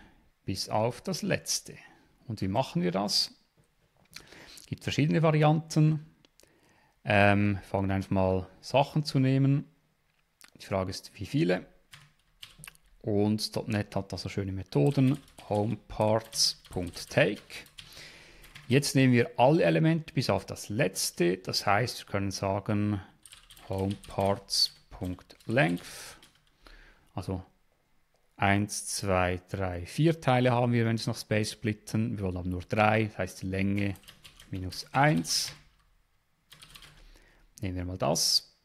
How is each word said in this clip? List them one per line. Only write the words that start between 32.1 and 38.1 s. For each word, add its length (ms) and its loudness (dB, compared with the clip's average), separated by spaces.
Wir 80 -6
wollen 120 -4
aber 100 -6
nur 140 -4
drei, 440 4
das 120 -8
heißt 240 -6
die 60 -6
Länge 480 0
minus 420 -8
eins. 600 0
Nehmen 160 -6
wir 80 -6
mal 120 -8
das. 680 -2